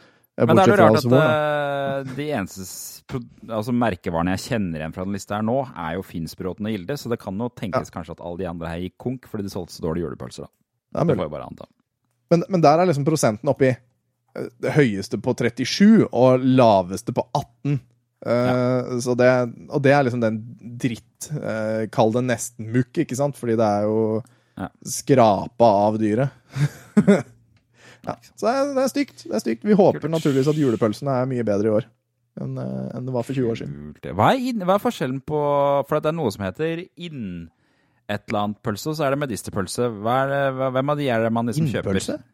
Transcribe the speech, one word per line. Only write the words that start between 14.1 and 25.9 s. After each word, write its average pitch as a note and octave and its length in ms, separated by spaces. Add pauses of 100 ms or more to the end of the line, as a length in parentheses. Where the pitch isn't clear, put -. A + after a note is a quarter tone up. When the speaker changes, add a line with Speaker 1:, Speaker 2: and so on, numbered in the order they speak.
Speaker 1:
det B2 120
høyeste G#2+ 480
på B2 160
trettisju D3+ 760
og B2+ 300
laveste A2+ 720
på A#2+ 100 (100)
atten. - 460 (460)
Eh, A#2+ 200
Speaker 2:
Ja. B2+ 520
Speaker 1:
så A#2+ 180
det, B2 140 (400)
og D3 120
det C3 100
er C#3+ 120
liksom B2 160
den A2+ 180 (380)
dritt, - 560
eh, A2 540
kall A2 260
det B2 120
nesten A2+ 480
mukk, B2+ 200
ikke D3+ 240
sant? C#3 200
Fordi A#2 200
det A2+ 80
er G#2 200
jo G#2+ 380 (360)
Speaker 2:
Ja. F#2 100 (160)
Speaker 1:
skrapa A2+ 800
av G#2 340